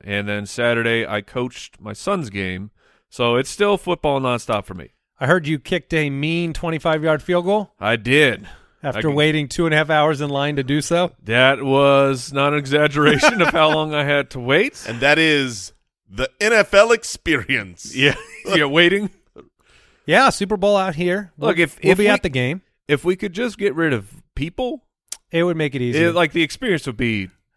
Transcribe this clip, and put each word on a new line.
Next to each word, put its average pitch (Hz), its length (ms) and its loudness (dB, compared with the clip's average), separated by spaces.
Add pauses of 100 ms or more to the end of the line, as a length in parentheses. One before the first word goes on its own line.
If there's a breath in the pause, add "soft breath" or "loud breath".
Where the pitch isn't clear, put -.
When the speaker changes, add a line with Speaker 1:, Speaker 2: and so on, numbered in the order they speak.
Speaker 1:
And 101 240 -6
then 104 160 -6
Saturday, 117 640 -2
I 104 160 -4
coached - 580 -10
my 101 140 -14
son's 120 340 -4
game, 95 420 -8 (380)
so 120 280 0
it's 135 120 0
still 202 300 0
football 151 420 -2
nonstop 120 460 -4
for 98 80 -14
me. 78 160 -16 (280)
Speaker 2:
I 135 80 -4
heard 160 220 2
you 156 100 -2
kicked - 360 -6
a 151 160 0
mean 160 420 -4
twenty-five 160 500 -2
yard 156 200 0
field 175 240 -2
goal. 202 340 0
Speaker 1:
I 110 160 0
did. 120 500 2 (380 soft breath)
Speaker 2:
After 120 140 -6
Speaker 1:
I 147 140 -2
c- - 20 0
Speaker 2:
waiting 151 320 0
two 170 180 -2
and 160 80 0
a 151 40 2
half 156 140 0
hours 151 300 2
in 147 80 -4
line 143 280 -2
to 139 80 -2
do 143 160 -2
so? 170 320 -2 (100)
Speaker 1:
That 127 400 2
was 139 720 2
not 139 200 0
an 147 60 0
exaggeration 147 840 2
of 233 100 2
how 156 220 4
long 156 220 -2
I 147 80 0
had 143 280 0
to 131 100 -10
wait. 151 440 0
Speaker 3:
<laughs> - 40 -14
And 117 100 -8
that 143 220 4
is 139 520 0 (380)
the 113 180 -4 (120)
N 214 120 2
F 208 220 4
L 214 160 8
experience. 127 1040 -4
Speaker 1:
Yeah. 135 220 2 (140)
<laughs> - 140 -20
Yeah, 175 200 0
waiting. 175 460 2 (960 soft breath)
Speaker 2:
Yeah, 226 260 4
Super 208 260 -4
Bowl 202 200 2
out 190 200 -2
here. 180 420 -2
Speaker 1:
Look, 160 200 0
Speaker 2:
We'll, 170 40 4
Speaker 1:
if, - 180 -4
Speaker 2:
we'll 190 120 4
Speaker 1:
if 185 60 2
Speaker 2:
be 208 80 2
Speaker 1:
we, - 20 4
Speaker 2:
at 208 160 2
the 180 40 0
game. 131 340 -2 (260)
Speaker 1:
if 143 160 0
we 180 100 2
could 190 180 -8
just 220 240 -6
get 196 200 -2
rid 160 160 0
of 104 280 -8 (140)
people, 247 480 -6 (480)
Speaker 2:
It 170 140 0
would 175 120 0
make 147 200 -2
it 131 40 -2
easier. 135 280 2
Speaker 1:
it, 165 80 -2
like, 170 160 2
the 165 100 0
experience 170 460 -4
would 120 80 -8
be 110 340 -2 (260)